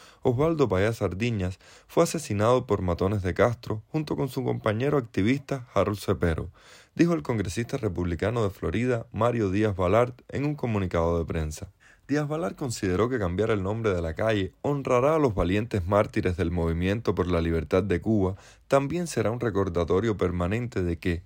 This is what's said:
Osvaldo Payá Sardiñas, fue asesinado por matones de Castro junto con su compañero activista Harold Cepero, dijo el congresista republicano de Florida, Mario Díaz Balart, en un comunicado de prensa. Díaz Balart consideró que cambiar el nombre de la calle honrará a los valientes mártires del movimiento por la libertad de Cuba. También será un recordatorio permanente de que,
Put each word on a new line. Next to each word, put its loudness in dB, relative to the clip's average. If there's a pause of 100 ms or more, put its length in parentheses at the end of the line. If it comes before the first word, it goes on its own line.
(240)
Osvaldo 2
Payá 2
Sardiñas, -4 (260)
fue 2
asesinado 0
por 0
matones 0
de -2
Castro 0
junto -2
con -2
su -4
compañero 0
activista -2
Harold 2
Cepero, -2 (460)
dijo 4
el -2
congresista -4
republicano -2
de 0
Florida, -2
Mario 0
Díaz 0
Balart, 2 (100)
en -4
un -2
comunicado 0
de -2
prensa. -6 (380)
Díaz 0
Balart -4
consideró 0
que -2
cambiar 0
el 0
nombre -2
de 0
la -4
calle 0 (120)
honrará 2
a 2
los 2
valientes 0
mártires 2
del 0
movimiento 0
por 0
la 2
libertad 2
de 0
Cuba. 2 (340)
También 2
será -2
un -4
recordatorio 0
permanente -2
de 0
que, -2